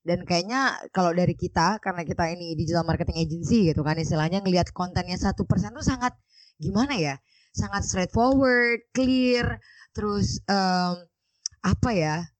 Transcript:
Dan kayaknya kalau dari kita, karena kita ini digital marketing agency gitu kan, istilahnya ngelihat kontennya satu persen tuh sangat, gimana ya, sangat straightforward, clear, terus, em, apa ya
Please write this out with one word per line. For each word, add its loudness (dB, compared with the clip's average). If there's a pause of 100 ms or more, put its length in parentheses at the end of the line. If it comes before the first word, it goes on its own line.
Dan -2
kayaknya 0 (100)
kalau 2
dari 2
kita, 0
karena -6
kita -2
ini -8
digital -2
marketing -2
agency 2
gitu 2
kan, 0
istilahnya 0
ngelihat 2
kontennya -4
satu -2
persen 0
tuh -12
sangat, 0 (420)
gimana 0
ya, -2 (320)
sangat -4
straightforward, 2
clear, 2 (320)
terus, -2
em, 2 (680)
apa 2
ya 0 (240)